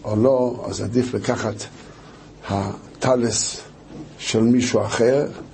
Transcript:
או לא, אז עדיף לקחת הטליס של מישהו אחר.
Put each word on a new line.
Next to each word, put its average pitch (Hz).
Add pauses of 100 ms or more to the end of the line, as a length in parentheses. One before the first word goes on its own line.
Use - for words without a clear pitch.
או 107
לא, 127
אז 92
עדיף 113
לקחת 110 (920)
הטליס 110 (600)
של -
מישהו 117
אחר. 117 (260)